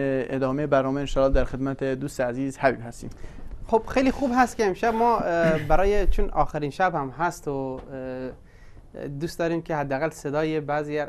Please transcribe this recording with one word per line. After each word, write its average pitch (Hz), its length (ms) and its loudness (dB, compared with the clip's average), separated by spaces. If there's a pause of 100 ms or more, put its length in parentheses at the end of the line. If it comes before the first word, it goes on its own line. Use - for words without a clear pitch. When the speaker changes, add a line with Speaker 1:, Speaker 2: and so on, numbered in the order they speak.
(360)
Speaker 1:
ادامهٔ 135 300 0
برنامه 139 340 2
انشالله 135 320 2
در 135 120 6
خدمت 135 400 -4
دوست 135 360 -4
عزیز 131 380 -2
حبیب 120 280 4
هستیم. 117 240 -12 (560)
Speaker 2:
خب، 220 220 4
خیلی 269 220 4
خوب 262 240 0
هست 247 220 4
که 220 100 2
امشب 226 280 2
ما، 233 240 4
اه، 165 400 2
برای، 185 480 4
چون 196 240 2
آخرین 147 400 0
شب 185 240 0
هم 135 240 -4
هست 165 300 -4
و، 135 320 -4 (120)
اه، - 1160 -10
دوست 147 300 -6
داریم 165 240 0
که 165 140 -4
حداقل 143 340 -2
صدای 156 500 -2
بعضی 147 480 -2